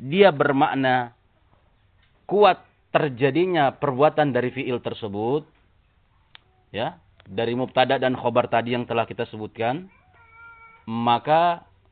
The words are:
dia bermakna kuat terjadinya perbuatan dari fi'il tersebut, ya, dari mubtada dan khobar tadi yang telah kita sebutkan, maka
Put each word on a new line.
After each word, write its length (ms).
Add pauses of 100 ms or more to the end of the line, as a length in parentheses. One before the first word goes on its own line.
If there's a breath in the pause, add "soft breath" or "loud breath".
dia 320
bermakna 800 (1120)
kuat 400 (260)
terjadinya 840
perbuatan 560
dari 180
fi'il 300
tersebut, 640 (1300)
ya, 240 (320)
dari 240
mubtada 480
dan 160
khobar 320
tadi 240
yang 160
telah 160
kita 240
sebutkan, 640 (960)
maka 800 (240)